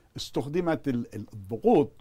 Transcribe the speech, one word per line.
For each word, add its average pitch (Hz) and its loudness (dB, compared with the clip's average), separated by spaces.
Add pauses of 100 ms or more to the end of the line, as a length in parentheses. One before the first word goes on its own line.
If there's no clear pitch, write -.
(160)
استخدمت 160 -2
ال-، 120 -2
ال-، 101 -12
الضغوط 120 2